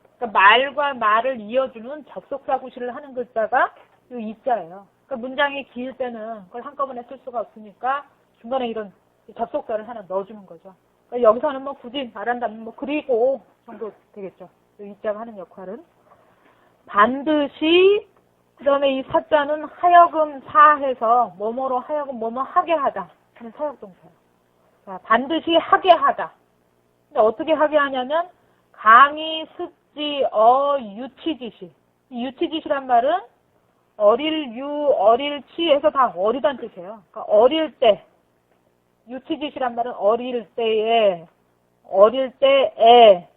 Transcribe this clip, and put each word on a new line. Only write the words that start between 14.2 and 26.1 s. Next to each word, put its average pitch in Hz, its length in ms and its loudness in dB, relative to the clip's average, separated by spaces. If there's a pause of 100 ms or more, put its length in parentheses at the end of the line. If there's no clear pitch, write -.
이 202 220 -16
자가 214 180 -6
하는 233 180 -16
역할은. 190 460 -16 (1000)
반드시, 311 1200 2 (500)
그다음에 277 420 0
이 262 60 -6
사자는 302 600 -2
하여금 320 840 4
사해서 254 920 4
뭐뭐로 247 440 -4
하여금 277 380 -8
뭐뭐 226 240 -6
하게 339 300 0
하다 240 360 -2 (260)
하는 226 180 -20
사역동사예요. 196 580 -12 (760)
자, 190 180 -14
반드시 285 520 -2
하게 381 340 2
하다. 277 420 2 (760)